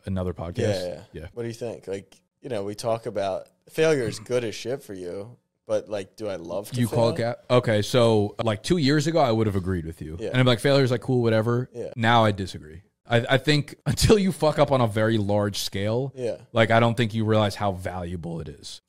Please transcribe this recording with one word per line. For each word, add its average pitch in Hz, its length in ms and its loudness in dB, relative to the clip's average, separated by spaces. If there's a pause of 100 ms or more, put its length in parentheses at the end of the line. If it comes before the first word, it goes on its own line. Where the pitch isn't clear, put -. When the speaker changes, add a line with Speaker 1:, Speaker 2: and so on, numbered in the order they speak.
Speaker 1:
another 92 280 -4
podcast? 85 260 -10
Speaker 2:
Yeah, 101 280 -2
yeah. 80 140 -10 (120)
Speaker 1:
Yeah. 80 200 -12
Speaker 2:
What 120 80 -10
do 117 60 -6
you 113 80 -10
think? 110 320 -10
Like, 98 280 -10 (260)
you 143 80 -12
know, 104 140 -6
we 104 120 -8
talk 113 320 -4
about 98 400 -6 (240)
failure 160 320 2
is 104 160 -6
good 123 240 -2
as 104 100 -6
shit 127 300 -8
for 104 100 -14
you, 95 420 -12 (320)
but, 107 220 -4
like, 101 260 -8
do 107 120 -8
I 95 80 -6
love 87 360 -8
to 123 80 -4
Speaker 1:
You 120 80 2
called 113 300 2
Speaker 2:
fail? 117 160 -2
Speaker 1:
cap? - 160 -16
Okay, 120 320 4
so, 110 640 4
like, 107 200 0
two 180 140 2
years 147 300 2
ago, 165 120 2
I 131 120 4
would 110 160 2
have 98 80 0
agreed 92 300 -2
with 80 160 -12
you. 76 180 -12
Speaker 2:
Yeah. 107 100 -6
Speaker 1:
And - 80 0
I'm 127 80 6
like, 123 140 4
"Failure's, 139 320 4
like, 120 100 -2
cool, 127 200 0
whatever." 117 520 2
Speaker 2:
Yeah. 113 220 -10
Speaker 1:
Now 117 300 4
I 107 60 4
disagree. 87 500 -8 (260)
I, 117 220 2
I 131 80 4
think 147 440 0
<laughs> - 40 -8
until 214 340 4
you 190 120 2
fuck 151 280 0
up 143 120 4
on 131 100 2
a 117 60 2
very 110 300 2
large 104 420 0
scale, 113 560 -4
Speaker 2:
Yeah. 117 220 -6 (140)
Speaker 1:
like, 113 200 4
I 113 80 6
don't 117 180 2
think 110 160 0
you 110 120 -2
realize 107 300 2
how 104 180 -2
valuable 87 680 -8
it 73 80 -12
is. - 400 -18